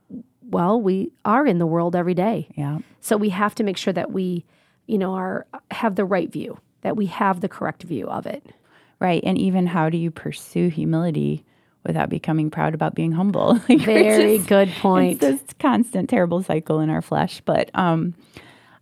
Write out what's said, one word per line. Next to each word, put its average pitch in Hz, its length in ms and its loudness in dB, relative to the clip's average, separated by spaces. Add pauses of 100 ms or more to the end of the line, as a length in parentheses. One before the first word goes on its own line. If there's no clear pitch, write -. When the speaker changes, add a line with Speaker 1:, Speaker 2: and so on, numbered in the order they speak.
(420)
Speaker 1:
well, 202 380 0
we 190 300 0 (140)
are 262 220 2
in 185 120 4
the 170 80 2
world 170 280 0
every 175 200 0
day. 180 400 -2
Speaker 2:
Yeah. 147 240 -6 (220)
Speaker 1:
So - 160 0
we 208 140 0
have 208 260 -2
to 226 80 -2
make 196 120 -2
sure - 160 -4
that 170 200 -4
we, 180 320 -4 (420)
you 220 120 -2
know, 190 160 -2
are, 185 320 -6 (260)
have 214 240 -2
the 208 80 0
right 185 280 -2
view, - 260 -10 (240)
that 226 140 -4
we 208 100 -2
have 190 360 -2
the 196 60 -4
correct - 340 -8
view 170 260 -6
of - 180 -8
it. - 260 -12 (460)
Speaker 2:
Right. 180 260 0
And 185 120 0
even 185 300 2
how 165 240 0
do 170 80 -2
you 165 120 -2
pursue 170 580 -4
humility 156 760 -2 (400)
without 160 240 -2
becoming 156 420 -2
proud 156 240 -2
about 160 200 -2
being 165 180 -2
humble? 180 420 2 (100)
<laughs> - 40 -14
Like, 302 120 8
we're - 60 -4
Speaker 1:
Very 214 520 6
Speaker 2:
just, 185 100 -4
Speaker 1:
good 196 220 6 (100)
point. 185 420 4
Speaker 2:
it's 277 200 2
this - 160 -18
constant 233 500 0
terrible 180 340 2
cycle 156 380 -2
in 156 100 0
our 160 120 -2
flesh. 156 420 -2
But, - 300 0
um, 170 400 0 (680)